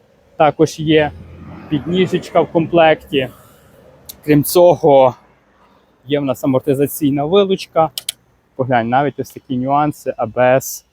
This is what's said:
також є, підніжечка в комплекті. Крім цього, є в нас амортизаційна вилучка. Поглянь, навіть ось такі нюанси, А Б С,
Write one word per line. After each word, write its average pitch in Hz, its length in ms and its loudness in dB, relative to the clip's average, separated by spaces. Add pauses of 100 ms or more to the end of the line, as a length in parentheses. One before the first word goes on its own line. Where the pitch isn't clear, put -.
(380)
також 156 420 0
є, 151 320 0 (580)
підніжечка 170 720 -2
в - 100 -4
комплекті. 156 800 0 (960)
Крім 147 180 4
цього, 143 720 4 (920)
є 143 140 -4
в 143 60 -4
нас 131 180 -6
амортизаційна 143 840 -2
вилучка. 185 640 0 (680)
Поглянь, 120 340 -2
навіть 135 300 -2
ось 123 120 -10
такі - 260 -10
нюанси, 139 600 -4
А 123 80 -4
Б 123 300 0
С, - 360 -6